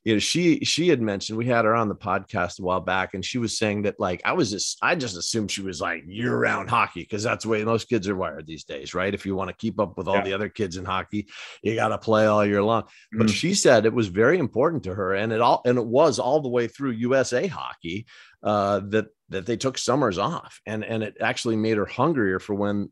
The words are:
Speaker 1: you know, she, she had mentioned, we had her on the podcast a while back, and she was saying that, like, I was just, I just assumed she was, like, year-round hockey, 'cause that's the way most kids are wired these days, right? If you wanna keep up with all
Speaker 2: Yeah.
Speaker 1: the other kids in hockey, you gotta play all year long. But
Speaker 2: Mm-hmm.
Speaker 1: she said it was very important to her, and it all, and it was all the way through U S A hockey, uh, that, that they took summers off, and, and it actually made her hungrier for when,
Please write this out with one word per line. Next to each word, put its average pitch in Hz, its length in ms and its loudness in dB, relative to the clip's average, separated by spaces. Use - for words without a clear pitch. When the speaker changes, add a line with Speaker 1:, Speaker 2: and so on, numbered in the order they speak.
Speaker 1:
you 113 80 2
know, 107 80 4
she, 165 400 2
she - 260 0
had 139 160 4
mentioned, 107 340 -2
we 117 100 -2
had 120 180 4
her 107 100 4
on 117 140 2
the 92 80 -4
podcast 95 640 -4
a - 20 -10
while 90 180 0
back, 92 340 -2
and 92 100 -6
she - 140 -6
was 113 200 -4
saying 104 240 0
that, 101 160 -2
like, 90 260 -2
I 120 100 0
was 139 180 0
just, - 280 -4
I 139 140 2
just 120 220 -4
assumed 98 340 -4
she 101 120 -6
was, 92 180 -8
like, 87 260 -4
year-round 113 640 -2
hockey, 104 340 0
'cause 104 200 -6
that's 110 180 -2
the 110 80 -4
way 107 140 2
most 113 240 0
kids 101 200 0
are 104 60 0
wired 80 320 -6
these 80 160 -12
days, 71 320 -12
right? 92 180 0
If 98 140 -6
you 98 80 -2
wanna 92 200 -4
keep 107 260 -4
up 95 180 -4
with 92 80 -8
all 101 120 2
Speaker 2:
Yeah. 101 40 2
Speaker 1:
the 95 120 -2
other 101 140 -4
kids 92 280 -6
in 92 80 -10
hockey, 95 420 -4
you 110 100 0
gotta 110 240 0
play 107 280 4
all 104 200 4
year 101 160 2
long. 110 220 2
But 110 160 2
Speaker 2:
Mm-hmm. 104 80 4
Speaker 1:
she 175 200 0
said 123 320 6
it 113 60 4
was 117 140 2
very 113 320 4
important 143 460 0
to 92 100 -6
her, 98 200 -2
and 110 180 0
it 110 80 0
all, 123 240 4
and 123 140 4
it 113 80 -2
was 127 340 4
all 131 200 2
the 135 80 -4
way 120 200 0
through 135 240 -6
U 120 240 0
S 127 160 2
A 143 160 0
hockey, 82 580 -8
uh, 101 440 2
that, 104 180 0
that 92 180 -8
they 117 100 -2
took 127 220 -4
summers 123 400 0
off, 131 480 -4
and, 107 180 -6
and 110 200 -4
it 101 160 -10
actually 117 340 0
made 110 220 2
her 101 100 0
hungrier 123 540 0
for - 140 -6
when, 101 380 -2